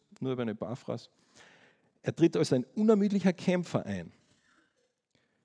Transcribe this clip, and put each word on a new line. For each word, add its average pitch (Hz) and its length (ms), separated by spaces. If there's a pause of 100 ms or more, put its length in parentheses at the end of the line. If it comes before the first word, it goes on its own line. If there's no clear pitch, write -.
(200)
nur 131 140
über 123 100
den 113 60
Epaphras. 117 600 (920)
Er - 120
tritt 165 220
als - 160
ein 127 140 (100)
unermüdlicher 202 560
Kämpfer 175 540
ein. 90 260 (1300)